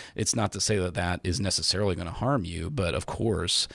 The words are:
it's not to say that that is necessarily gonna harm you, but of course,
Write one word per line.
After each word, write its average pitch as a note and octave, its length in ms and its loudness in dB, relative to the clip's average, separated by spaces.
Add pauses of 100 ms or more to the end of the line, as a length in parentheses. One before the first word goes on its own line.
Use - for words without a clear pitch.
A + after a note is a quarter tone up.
(160)
it's - 200 0
not G#2+ 180 0
to G2 80 -4
say G#2+ 160 2
that F2+ 180 0
that F2 280 0
is F2+ 160 2
necessarily F#2 560 2
gonna E2+ 160 -4
harm B2 320 0
you, E2+ 260 -4
but E2 260 0
of - 100 -2
course, F2 680 0